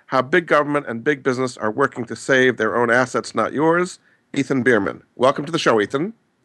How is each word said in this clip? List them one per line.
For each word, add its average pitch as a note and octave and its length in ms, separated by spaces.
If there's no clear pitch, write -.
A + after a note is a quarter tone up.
How C3 140
Big D#3+ 260
Government D3 420
and A#2 120
Big C3+ 220
Business B2+ 320
Are G#2+ 160
Working B2+ 340
to A2+ 120
Save B2+ 400
Their G#2 180
Own A#2 160
Assets, B2 420
Not A2+ 200
Yours, E3 460
Ethan C3+ 300
Bierman. G2+ 400
Welcome C#3 300
to E3 80
the E3 60
show, A#2+ 200
Ethan. D3+ 360